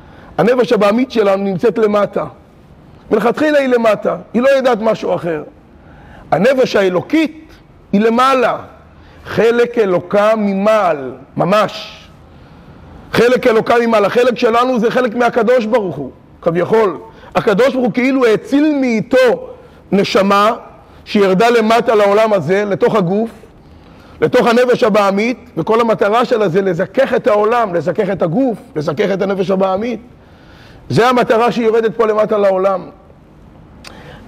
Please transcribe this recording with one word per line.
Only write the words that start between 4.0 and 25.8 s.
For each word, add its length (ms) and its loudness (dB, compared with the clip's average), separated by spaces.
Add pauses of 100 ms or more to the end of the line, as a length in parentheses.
היא 80 0
לא 60 2
יודעת 320 2
משהו 340 -2
אחר. 280 -6 (880)
הנפש 460 0
האלוקית 760 -2 (400)
היא 80 0
למעלה, 580 2 (640)
חלק 540 0
אלוקה 580 0
ממעל, 760 -2 (240)
ממש. 640 -2 (1120)
חלק 340 2
אלוקה 280 2 (120)
ממעל, 180 2
החלק 340 0
שלנו 400 0
זה 120 0
חלק 240 -2
מהקדוש 520 0
ברוך 300 -2
הוא, 140 -10 (320)
כביכול. 560 0 (360)
הקדוש 400 2
ברוך 100 -2
הוא 80 -2
כאילו 340 0
האציל 540 0
מאיתו 680 0 (440)
נשמה 600 2 (520)
שירדה 460 2
למטה 440 2
לעולם 380 2
הזה, 320 0
לתוך 300 0
הגוף, 360 0 (880)
לתוך 260 2
הנפש 360 2
הבהמית, 720 0
וכל 240 0